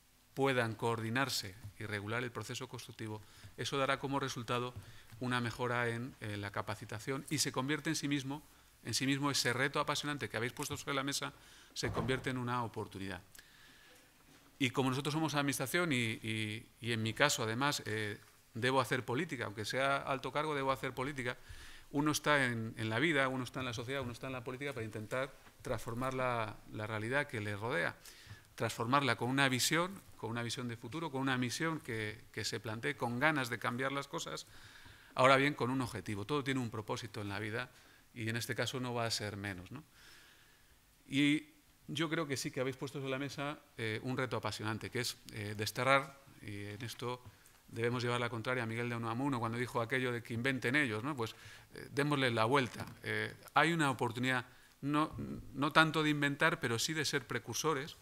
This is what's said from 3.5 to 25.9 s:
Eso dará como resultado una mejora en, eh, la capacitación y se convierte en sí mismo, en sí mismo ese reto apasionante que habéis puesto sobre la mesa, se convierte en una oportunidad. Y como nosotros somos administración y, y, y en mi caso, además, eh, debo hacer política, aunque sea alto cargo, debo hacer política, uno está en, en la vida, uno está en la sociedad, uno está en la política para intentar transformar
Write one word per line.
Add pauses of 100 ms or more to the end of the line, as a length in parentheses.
Eso
dará
como
resultado (480)
una
mejora
en,
eh,
la
capacitación
y
se
convierte
en
sí
mismo, (400)
en
sí
mismo
ese
reto
apasionante
que
habéis
puesto
sobre
la
mesa, (420)
se
convierte
en
una
oportunidad. (1400)
Y
como
nosotros
somos
administración
y,
y, (140)
y
en
mi
caso,
además,
eh, (360)
debo
hacer
política,
aunque
sea
alto
cargo,
debo
hacer
política, (540)
uno
está
en,
en
la
vida,
uno
está
en
la
sociedad,
uno
está
en
la
política
para
intentar (300)
transformar